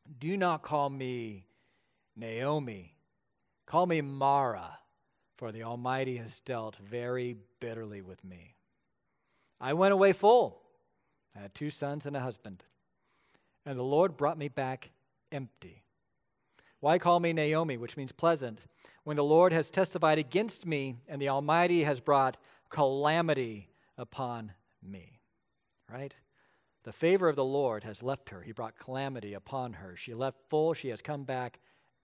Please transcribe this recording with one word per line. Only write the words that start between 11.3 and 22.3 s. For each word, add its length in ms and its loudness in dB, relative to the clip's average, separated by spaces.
I 40 -16
had 140 -16
two 160 -6
sons 360 -8
and 100 -6
a 40 -4
husband. 440 -10
And 140 -8
the 60 -4
Lord 320 2
brought 220 0
me 100 -6
back 420 -6
empty. 540 -12
Why 180 6
call 220 6
me 120 2
Naomi, 440 0
which 200 -10
means 140 -8
pleasant, 500 0
when 120 -6
the 80 4
Lord 280 8
has 180 0
testified 480 2
against 480 -2
me 300 -2
and 140 -8
the 80 0
Almighty 560 4
has 160 0
brought 360 4